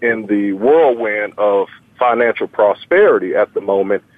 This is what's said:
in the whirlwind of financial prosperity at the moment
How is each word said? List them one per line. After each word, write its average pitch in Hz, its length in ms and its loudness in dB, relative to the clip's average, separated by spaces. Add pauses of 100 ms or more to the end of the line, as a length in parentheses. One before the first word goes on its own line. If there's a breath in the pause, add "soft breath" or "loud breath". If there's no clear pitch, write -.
in 113 260 -4
the 101 260 -2
whirlwind 113 840 0
of 101 300 0 (300)
financial 117 480 0
prosperity 110 880 2
at 104 200 -2
the 107 60 -6
moment 98 420 -2 (160 soft breath)